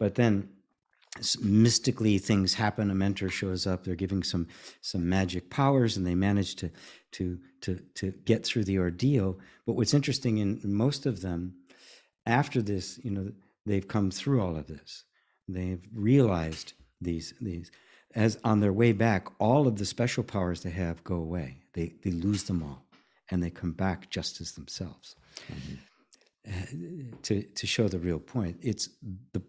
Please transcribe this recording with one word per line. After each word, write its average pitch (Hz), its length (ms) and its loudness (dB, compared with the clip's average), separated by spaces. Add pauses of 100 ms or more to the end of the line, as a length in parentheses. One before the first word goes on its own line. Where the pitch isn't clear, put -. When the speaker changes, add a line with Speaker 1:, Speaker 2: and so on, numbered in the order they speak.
Speaker 1:
but 104 160 0
then 107 320 4 (680)
s-, - 220 -4
mystically 110 800 4
things 98 360 2
happen, 104 360 0
a 95 60 0
mentor 98 320 0
shows 92 400 -4
up, 90 160 -2
they're 92 100 -4
giving 95 300 -2
some, 85 240 -2 (320)
some 87 280 -4
magic 90 400 0
powers, 135 480 4
and 95 80 -2
they 90 120 0
manage 98 400 2
to, 85 140 -6 (420)
to, 90 260 -4 (220)
to, 92 160 -2 (180)
to 95 160 -4 (140)
get 113 200 2
through 110 200 0
the 98 140 0
ordeal. 95 600 2 (260)
But 117 100 -2
what's 117 200 2
interesting 127 440 2
in 104 260 0
most 113 420 0
of 104 140 -2
them, 90 340 -4 (720)
after 123 340 2
this, 101 440 -2
you 110 80 -4
know, 98 180 -4 (340)
they've 98 220 0
come 101 240 2
through 127 320 0
all 87 140 -2
of 76 100 -8
this. - 380 -16 (420)
They've 90 340 -4 (140)
realized 104 760 2 (280)
these, 85 400 -6
these, 87 300 -8 (420)
as 113 300 4
on 107 160 4
their 101 140 4
way 117 200 6
back, 104 360 2 (100)
all 131 300 4
of 110 80 0
the 101 80 -4
special 120 400 -2
powers 87 380 -2
they 92 80 -6
have 85 340 -4
go 92 100 -4
away. 80 440 -6 (160)
They, 82 280 -4
they 98 80 -2
lose 95 320 0
them 90 220 -2
all, 69 200 -14 (460)
and 92 100 0
they 85 100 -2
come 87 200 -6
back 92 400 -2
just - 300 -8
as 85 120 -12
themselves. - 600 -14 (320)
Speaker 2:
Mm-hmm. - 280 -12 (760)
Speaker 1:
Uh, 135 720 -10
to, 104 200 -2
to - 260 -8
show 113 180 2
the 90 140 -2
real 85 180 0
point, 90 440 -6
it's - 260 -4 (440)
the, 95 160 -2